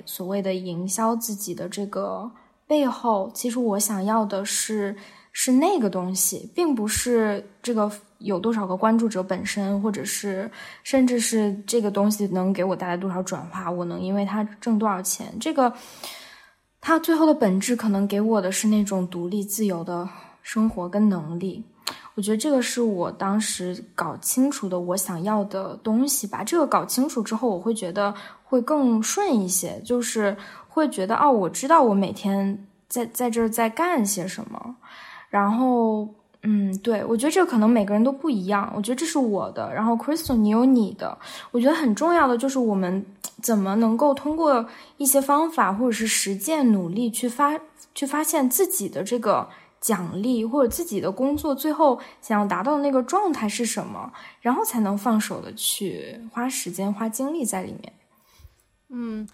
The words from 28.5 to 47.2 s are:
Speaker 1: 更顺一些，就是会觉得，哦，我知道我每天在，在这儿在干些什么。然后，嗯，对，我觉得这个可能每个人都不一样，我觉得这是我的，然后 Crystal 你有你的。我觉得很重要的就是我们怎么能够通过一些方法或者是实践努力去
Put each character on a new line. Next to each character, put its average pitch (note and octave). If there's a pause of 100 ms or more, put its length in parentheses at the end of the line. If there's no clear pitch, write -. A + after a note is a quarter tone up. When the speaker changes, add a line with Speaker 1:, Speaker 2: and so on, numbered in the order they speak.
Speaker 1:
更 B3
顺 F4
一 F#3+
些， -
就 B3
是 G#3 (340)
会 D#4
觉 F#3+
得， A3+
哦， D4
我 G3+
知 B3+
道 D#4+
我 A3
每 G3
天 G3 (220)
在， A#3+
在 A#3+
这 A3+
儿 A3+
在 A3+
干 D#4
些 F#3
什 -
么。 - (520)
然 G3+
后， A3+ (340)
嗯， G3+
对， G#3+
我 A3+
觉 A#3+
得 D#4+
这 F#4
个 E4+
可 A#3+
能 G#3+
每 A#3
个 G3+
人 G#3+
都 C4
不 C#4
一 G3+
样， G3+
我 G#3
觉 G#3+
得 B3+
这 D#4+
是 D#4
我 G3+
的， -
然 G#3
后 A#3
Crystal C#4+
你 G#3+
有 A3+
你 A#3+
的。 - (360)
我 A#3+
觉 A#3+
得 D#4+
很 C#4+
重 D#4+
要 D#4+
的 B3
就 C4
是 C4+
我 A3+
们 F#3+ (340)
怎 A3+
么 G3
能 A3+
够 C#4+
通 D4
过 C#4 (300)
一 C#4
些 C#4
方 C#4+
法 G#3+
或 A3+
者 A#3
是 A3
实 G3
践 D4
努 F#3
力 A3+
去 A#3+